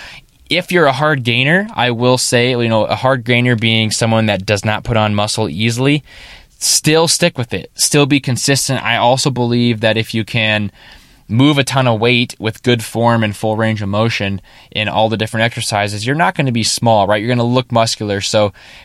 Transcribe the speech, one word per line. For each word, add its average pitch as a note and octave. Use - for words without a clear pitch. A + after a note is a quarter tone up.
If F3
you're E3+
a C3+
hard D3
gainer, C#3
I B2
will B2
say, B2
you A#2+
know, A2
a G#2
hard B2+
gainer B2
being A2
someone A2+
that G2
does G2+
not G#2+
put A#2
on G#2+
muscle G#2
easily, A#2
still D#3+
stick -
with A#2+
it. -
Still C#3+
be C#3
consistent. C3
I A2+
also B2+
believe A#2+
that A2
if A2+
you A2+
can G#2+
move C#3+
a C3+
ton C3
of A2+
weight A#2+
with G#2+
good A#2+
form A2+
and G#2
full A2
range A2
of G2+
motion G2+
in G#2
all A2
the A2+
different A2
exercises, G#2
you're C3
not F3
gonna C3+
be A#2
small, A2
right? G#2
You're A2+
gonna A#2+
look B2
muscular. A2
So G#2